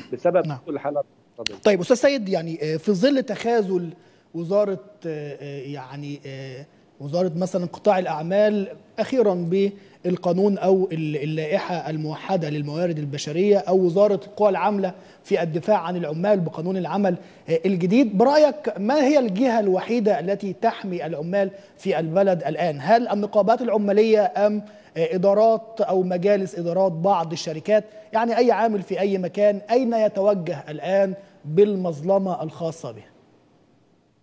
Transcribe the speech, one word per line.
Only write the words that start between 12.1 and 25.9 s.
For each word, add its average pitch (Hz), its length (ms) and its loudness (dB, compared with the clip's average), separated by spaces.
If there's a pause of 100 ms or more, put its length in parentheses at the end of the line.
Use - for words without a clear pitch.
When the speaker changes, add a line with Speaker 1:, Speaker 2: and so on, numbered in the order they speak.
Speaker 2:
للموارد 151 480 -4
البشرية 151 600 0
أو 190 200 2
وزارة 190 480 4
القوى 208 220 0
العاملة 190 460 0 (280)
في 185 200 -4
الدفاع 175 360 0
عن 175 180 -4
العمال 170 440 0
بقانون 170 360 -4
العمل، 180 400 0 (320)
آه، 165 180 2
الجديد، 196 520 2
برأيك 277 600 4
ما 214 160 0 (100)
هي 285 140 4
الجهة 226 420 2
الوحيدة 196 600 0
التي 196 320 -4
تحمي 180 540 -4
العمال 175 440 -4 (280)
في 180 200 -2
البلد 170 440 2
الآن؟ 151 380 -2
هل 220 280 4
النقابات 208 540 2
العمالية 208 760 4
أم، 208 260 2 (340)
آه، 165 180 0
إدارات 214 640 2
أو 185 220 2